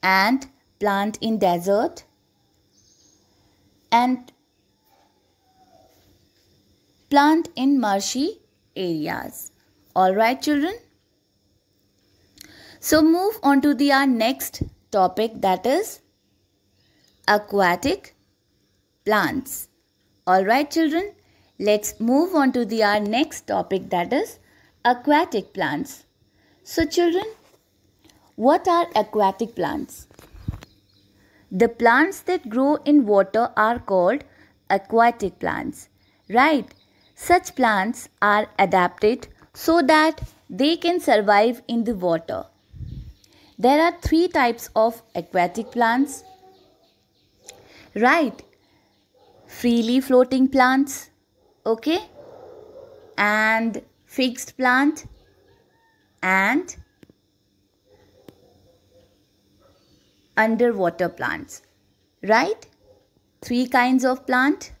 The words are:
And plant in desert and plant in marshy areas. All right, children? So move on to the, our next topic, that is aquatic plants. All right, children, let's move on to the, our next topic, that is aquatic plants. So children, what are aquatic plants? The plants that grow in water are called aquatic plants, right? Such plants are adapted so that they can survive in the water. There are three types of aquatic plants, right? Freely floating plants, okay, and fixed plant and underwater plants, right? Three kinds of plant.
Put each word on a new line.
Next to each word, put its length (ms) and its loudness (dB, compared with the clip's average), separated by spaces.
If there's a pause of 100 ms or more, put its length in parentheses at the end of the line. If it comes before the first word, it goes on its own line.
And 460 2 (320)
plant 400 -2
in 180 -4
desert 680 0 (1900)
and 400 0 (2750)
plant 460 4
in 240 0
marshy 640 -2 (340)
areas. 760 -8 (420)
All 200 2
right, 260 0
children? 340 -2 (2000)
So 200 2
move 400 2
on 180 2
to 140 2
the, 180 0
our 140 2
next 560 -2 (280)
topic, 520 0
that 240 -2
is 340 -2 (1300)
aquatic 840 -2 (920)
plants. 640 -2 (580)
All 200 4
right, 240 0
children, 420 -2 (460)
let's 420 -2
move 340 0
on 180 2
to 120 -2
the, 180 -4
our 160 2
next 480 -4
topic, 440 -4
that 240 -2
is 240 -4 (440)
aquatic 680 0
plants. 540 -8 (580)
So 220 -2
children, 400 0 (1120)
what 300 2
are 200 2 (100)
aquatic 580 -2
plants? 520 -8 (1500)
The 160 2
plants 540 2
that 260 -4
grow 280 0 (100)
in 180 4
water 540 2
are 200 2
called 460 0 (460)
aquatic 680 0
plants, 520 -8 (400)
right? 360 2 (480)
Such 400 0
plants 540 -2 (140)
are 240 2 (120)
adapted 680 0 (240)
so 300 2
that 400 2 (260)
they 300 0
can 200 -2
survive 680 2
in 160 -2
the 100 -4
water. 520 -4 (1120)
There 200 4
are 220 2
three 260 2
types 480 -2
of 280 0 (120)
aquatic 560 -4
plants, 540 -2 (1700)
right? 480 0 (1040)
Freely 540 0
floating 480 2
plants, 600 0 (560)
okay, 320 -2 (1200)
and 640 -2 (240)
fixed 500 -6
plant 480 0 (1160)
and 520 0 (3750)
underwater 720 0
plants, 500 -10 (600)
right? 440 -2 (760)
Three 240 -2
kinds 400 0
of 200 -4
plant. 540 -2